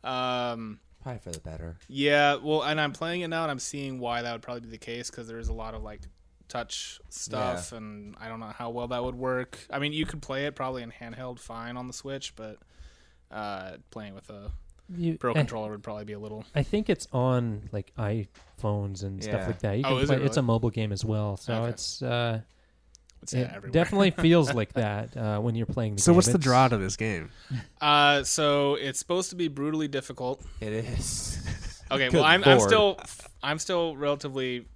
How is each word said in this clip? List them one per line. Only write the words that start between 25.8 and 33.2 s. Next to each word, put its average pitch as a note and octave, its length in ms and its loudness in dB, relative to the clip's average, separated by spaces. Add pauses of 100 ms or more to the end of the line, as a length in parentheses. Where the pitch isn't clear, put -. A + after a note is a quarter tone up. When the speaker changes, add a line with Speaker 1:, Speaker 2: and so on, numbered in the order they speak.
Speaker 3:
the G2+ 80 0
Speaker 4:
So F3 80 8
Speaker 3:
game. E3+ 60 12
Speaker 4:
what's F3+ 100 8
the - 80 4
Speaker 3:
It's D#3+ 80 2
Speaker 4:
draw B2+ 240 8
to A#2 100 4
this F#2+ 180 -2
game? G2 360 -4 (500)
Speaker 1:
Uh, D3 420 6
so C#3+ 520 2
it's C3+ 240 -4
supposed F3+ 320 -2
to F3+ 40 -12
be F3 120 -2
brutally D3+ 400 -2
difficult. C3 560 -6 (180)
Speaker 2:
It G#2+ 120 -4
is. - 680 -4
<laughs> - 80 -6 (400)
Speaker 1:
Okay, C3+ 180 2
Speaker 2:
Good D3 80 4
Speaker 1:
well, D3+ 80 8
I'm, F3 180 8
I'm C3+ 140 10
Speaker 2:
Lord. G#2 120 6
Speaker 1:
still, G#2 300 6 (440)